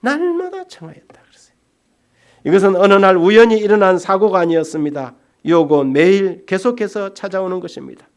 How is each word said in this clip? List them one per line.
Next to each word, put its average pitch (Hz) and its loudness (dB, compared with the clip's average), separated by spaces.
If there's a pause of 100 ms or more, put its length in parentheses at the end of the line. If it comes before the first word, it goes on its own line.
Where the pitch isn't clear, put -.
날마다 349 -6
청하였다 - -20
그랬어요. - -20 (880)
이것은 190 2
어느 196 4
날 190 4
우연히 220 4
일어난 202 2
사고가 190 0
아니었습니다. 156 -4 (300)
유혹은 147 0
매일 180 0
계속해서 202 -6
찾아오는 190 -8
것입니다. - -18